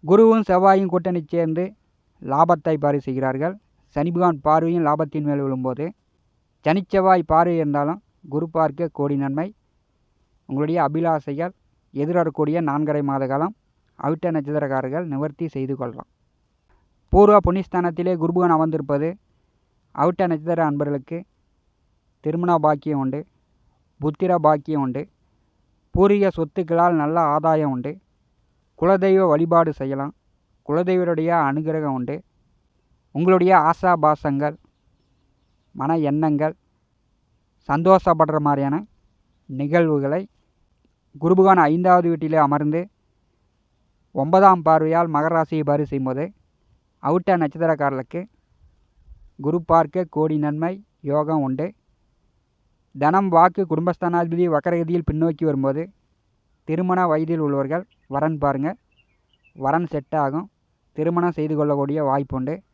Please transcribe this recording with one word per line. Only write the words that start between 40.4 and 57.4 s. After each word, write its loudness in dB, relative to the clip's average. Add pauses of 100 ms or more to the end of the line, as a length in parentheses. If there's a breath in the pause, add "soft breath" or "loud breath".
குரு 4
பகவான் 6 (100)
ஐந்தாவது 4
வீட்டிலே 0
அமர்ந்து 0 (1400)
ஒன்பதாம் 4
பார்வையால் 2
மகர 0
ராசியை -2
பாரி 0
செய்யும்போது -4 (840)
அவிட்ட 0
நட்சத்திரக்காரர்களுக்கு -2 (1200)
குரு -2 (120)
பார்க்க 2 (100)
கோடி -2
நன்மை -4 (380)
யோகம் 0
உண்டு. -4 (1300)
தனம், 2
வாக்கு, 4
குடும்பஸ்தானாதிபதி -2
வக்கரகதியில் -2
பின்னோக்கி -2
வரும்போது, -2 (760)
திருமண -2
வயதில் -2
உள்ளவர்கள் -2 (220)